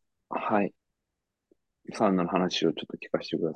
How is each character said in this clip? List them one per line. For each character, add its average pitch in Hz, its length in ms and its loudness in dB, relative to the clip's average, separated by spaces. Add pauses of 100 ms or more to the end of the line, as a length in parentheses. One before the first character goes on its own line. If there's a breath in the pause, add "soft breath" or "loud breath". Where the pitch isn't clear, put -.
(280)
は - 340 0
い。 - 100 -2 (1200)
サ 117 120 2
ウ 98 60 6
ナ 90 120 4
の 85 40 -2
話 90 380 2
を 82 60 4
ち - 80 -8
ょ - 40 -10
っ - 20 -10
と - 100 -10
聞 - 140 -14
か - 120 0
せ - 80 -14
て - 60 0
く 90 80 -2
だ 80 120 0